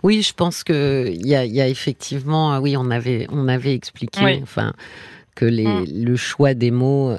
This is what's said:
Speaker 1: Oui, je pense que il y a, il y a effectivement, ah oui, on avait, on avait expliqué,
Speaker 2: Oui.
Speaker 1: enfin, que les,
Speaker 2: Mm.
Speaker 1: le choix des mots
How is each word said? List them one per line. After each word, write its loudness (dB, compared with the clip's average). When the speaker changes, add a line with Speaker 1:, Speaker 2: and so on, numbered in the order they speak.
Speaker 1:
Oui, 4
je -2
pense -2
que 2
il -4
y 4
a, 2
il -6
y 2
a 4
effectivement, -2
ah 0
oui, 0
on -2
avait, -2
on 0
avait 0
expliqué, -6
Speaker 2:
Oui. 2
Speaker 1:
enfin, -4
que 0
les, 2
Speaker 2:
Mm. 0
Speaker 1:
le 0
choix 2
des 2
mots 2